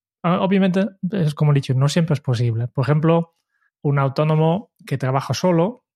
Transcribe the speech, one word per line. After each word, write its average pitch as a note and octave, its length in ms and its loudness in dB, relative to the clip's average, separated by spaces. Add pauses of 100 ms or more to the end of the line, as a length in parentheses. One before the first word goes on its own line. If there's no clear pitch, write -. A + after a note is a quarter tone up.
(220)
Ah, F3+ 200 0
obviamente, F#3+ 440 0 (280)
es D#3 200 -2
como D3 180 2
he C#3+ 40 4
dicho, C#3 180 -2
no C3 140 2
siempre D#3+ 260 0
es C3+ 80 -2
posible. A#2+ 460 -2
Por - 160 -4
ejemplo, D#3+ 520 0 (460)
un C#3+ 180 0
autónomo D#3 720 0 (140)
que C#3+ 120 -4
trabaja C3+ 360 -2
solo F#3 520 0 (100)